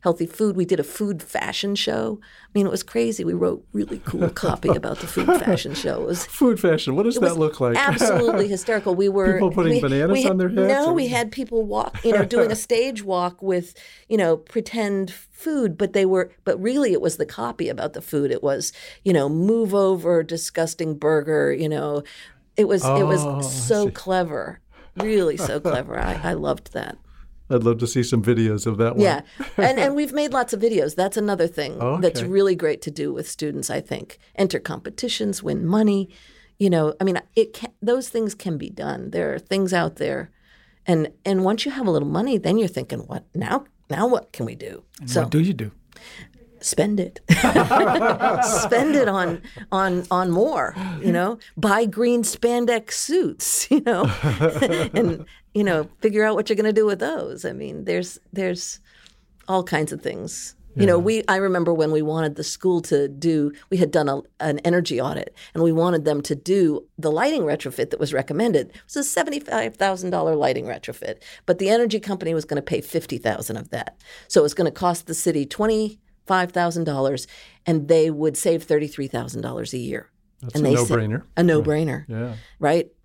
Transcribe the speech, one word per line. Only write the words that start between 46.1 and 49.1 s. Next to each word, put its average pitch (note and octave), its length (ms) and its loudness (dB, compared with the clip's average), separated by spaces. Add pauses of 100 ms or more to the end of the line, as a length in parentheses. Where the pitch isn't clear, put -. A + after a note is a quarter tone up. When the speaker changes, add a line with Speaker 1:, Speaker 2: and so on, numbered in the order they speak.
Speaker 1:
spend G#3 380 0
it. F3+ 260 -6
<laughs> - 60 0 (1120)
Spend A#3 540 2
it B3+ 120 4
on, F3+ 320 0 (320)